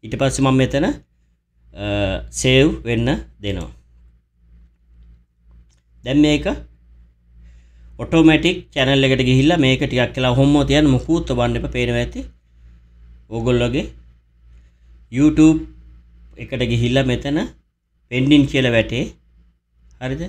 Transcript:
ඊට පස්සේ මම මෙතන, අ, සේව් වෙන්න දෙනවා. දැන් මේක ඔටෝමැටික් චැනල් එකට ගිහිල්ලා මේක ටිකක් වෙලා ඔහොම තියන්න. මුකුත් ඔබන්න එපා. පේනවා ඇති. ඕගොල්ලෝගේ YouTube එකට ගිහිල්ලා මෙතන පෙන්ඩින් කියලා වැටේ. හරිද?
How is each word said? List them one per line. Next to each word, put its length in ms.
ඊට 140
පස්සේ 260
මම 120
මෙතන, 300
අ, 80
සේව් 360
වෙන්න 240
දෙනවා. 300
දැන් 160
මේක 260
ඔටෝමැටික් 580
චැනල් 320
එකට 200
ගිහිල්ලා 340
මේක 220
ටිකක් 360
වෙලා 160
ඔහොම 220
තියන්න. 220
මුකුත් 440
ඔබන්න 240
එපා. 120
පේනවා 300
ඇති. 280
ඕගොල්ලෝගේ 560
YouTube 480
එකට 260
ගිහිල්ලා 400
මෙතන 340
පෙන්ඩින් 360
කියලා 240
වැටේ. 320
හරිද? 280